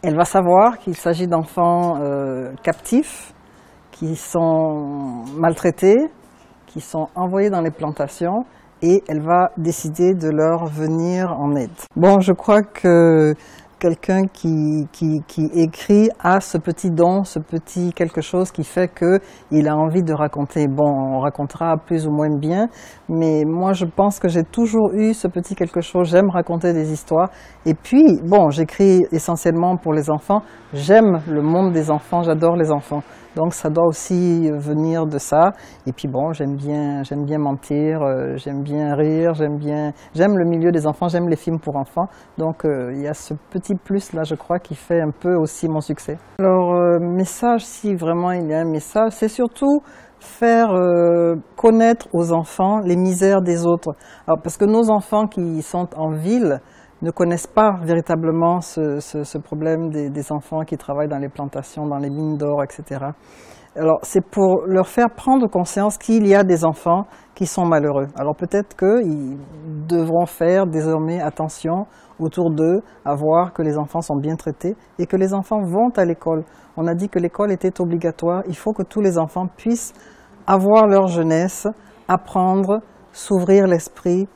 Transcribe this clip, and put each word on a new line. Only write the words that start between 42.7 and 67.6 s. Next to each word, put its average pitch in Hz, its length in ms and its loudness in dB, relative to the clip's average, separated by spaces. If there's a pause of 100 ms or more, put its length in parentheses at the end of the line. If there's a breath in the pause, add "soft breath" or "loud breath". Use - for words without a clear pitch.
il 139 100 -8
y 143 40 -6
a 151 80 -6
ce - 200 -12 (160)
petit 196 260 -4
plus 196 380 -6
là, 160 100 -4
je 156 100 -6
crois, 175 240 -4
qui - 160 -10
fait 170 260 -2
un 151 120 -2
peu 180 240 -2
aussi 160 320 -2
mon 156 120 -2
succès. 151 380 -8 (220)
Alors, 185 340 2
euh, 175 240 4
message, 185 680 -2
si - 300 -6
vraiment 170 380 -2
il 175 160 -4
y 151 40 -2
a 160 100 -2
un 165 60 -2
message, 214 440 -2
c'est 220 160 -4
surtout 277 520 0 (380 loud breath)
faire, 233 540 2
euh, 170 640 4 (200)
connaître 226 560 4
aux 170 200 0
enfants 190 480 0
les 180 160 0
misères 185 460 2
des 170 220 0
autres. 170 300 0 (320 loud breath)
Alors, 160 160 2
parce 165 140 -8
que - 80 2
nos 220 260 4
enfants 208 380 0
qui 165 340 -4
sont 180 240 -6 (100)
en 156 140 -4
ville 170 500 0 (420 soft breath)
ne 165 80 -4
connaissent 170 360 -2
pas 214 360 2
véritablement 165 800 0
ce, 151 400 -6
ce, 147 240 -8
ce 147 140 -12
problème 160 500 -4
des, 147 220 -6
des 147 220 -8
enfants 156 340 -6
qui 156 100 -6
travaillent 147 320 -6
dans 147 80 -6
les 139 140 -8
plantations, 143 560 -10
dans 147 100 -4
les 143 140 -6
mines 151 260 -6
d'or, 147 260 -2
et 139 60 -4
cetera. 139 460 -12 (600 loud breath)
Alors, 160 280 0
c'est - 200 0
pour 190 440 0
leur 185 200 0
faire 240 220 0
prendre 262 400 0
conscience 196 480 -2
qu'il 220 300 0
y 196 80 6
a 202 100 6
des 175 180 2
enfants 170 440 0 (280 loud breath)
qui 185 120 -4
sont 180 180 -2